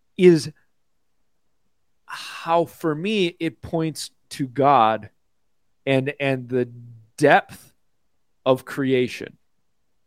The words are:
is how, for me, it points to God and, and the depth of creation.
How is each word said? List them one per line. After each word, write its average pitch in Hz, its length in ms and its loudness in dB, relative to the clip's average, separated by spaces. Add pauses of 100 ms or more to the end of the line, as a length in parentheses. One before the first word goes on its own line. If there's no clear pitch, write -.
(180)
is 165 340 6 (1500)
how, - 640 -4
for 160 280 -6
me, 180 460 -2
it 160 220 -6
points 160 480 -6 (200)
to 139 160 -6
God 117 640 2 (760)
and, 135 340 0
and 131 280 -4
the 123 200 -4 (480)
depth - 560 0 (720)
of 131 200 0
creation. 131 720 -4 (720)